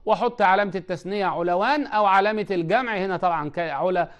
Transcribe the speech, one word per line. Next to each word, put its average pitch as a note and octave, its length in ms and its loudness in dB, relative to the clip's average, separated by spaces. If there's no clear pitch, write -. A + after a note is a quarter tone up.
وأحط G#3+ 380 0
علامة G3 320 4
التثنية F#3 520 -4
علوان F3+ 600 0
أو G#3 180 0
علامة G3+ 460 4
الجمع. G3+ 460 0
هنا F#3 200 -2
طبعًا E3 320 -2
ك-، D3 100 -8
علا E3+ 500 -2